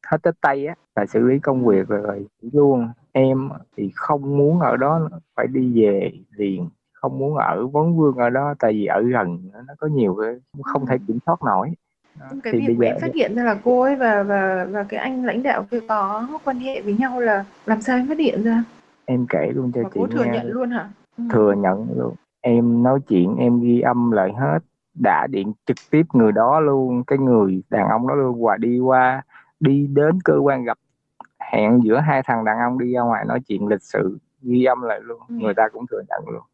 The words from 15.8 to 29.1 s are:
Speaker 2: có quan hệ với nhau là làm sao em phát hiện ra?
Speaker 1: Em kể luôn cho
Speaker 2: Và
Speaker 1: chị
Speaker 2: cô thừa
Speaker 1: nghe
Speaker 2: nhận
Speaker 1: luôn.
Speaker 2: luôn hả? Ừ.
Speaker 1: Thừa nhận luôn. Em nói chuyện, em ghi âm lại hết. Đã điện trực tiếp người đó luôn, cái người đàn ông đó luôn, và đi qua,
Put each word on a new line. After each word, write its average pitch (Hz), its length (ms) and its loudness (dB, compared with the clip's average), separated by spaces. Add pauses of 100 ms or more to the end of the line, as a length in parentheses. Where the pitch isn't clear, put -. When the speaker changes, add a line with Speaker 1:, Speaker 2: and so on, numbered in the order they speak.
Speaker 2:
có 214 400 -4 (180)
quan 262 140 -4
hệ 269 220 -8
với 202 120 -4
nhau 247 260 -4
là 208 260 0 (200)
làm 220 160 -2
sao 247 160 -2
em 254 100 -2
phát 302 100 -4
hiện 285 260 0
ra? 226 200 2 (420)
Speaker 1:
Em 127 240 -2
kể 80 260 0
luôn 131 160 -2
cho 120 120 -2
Speaker 2:
Và - 100 -6
Speaker 1:
chị - 60 -4
Speaker 2:
cô 240 80 0
thừa 240 160 -2
Speaker 1:
nghe 233 80 0
Speaker 2:
nhận 233 140 -4
Speaker 1:
luôn. 220 80 -6
Speaker 2:
luôn 247 160 -4
hả? 208 200 -6 (280)
Ừ. 233 140 -8
Speaker 1:
Thừa 107 220 4
nhận 101 340 0 (100)
luôn. 123 180 -4 (260)
Em 120 420 2
nói 131 240 4
chuyện, 95 300 2
em 120 240 2
ghi 120 200 2
âm 120 300 0
lại 101 220 0
hết. 143 260 -2 (440)
Đã 92 240 2
điện 107 260 -4 (120)
trực 120 120 -2 (140)
tiếp 156 220 4
người 113 180 6
đó 117 280 4
luôn, 131 440 0
cái 139 140 0
người 107 520 2
đàn 104 200 0
ông 113 180 0
đó 135 80 -2
luôn, 127 280 0
và 104 140 2
đi 117 220 0
qua, 127 420 2 (380)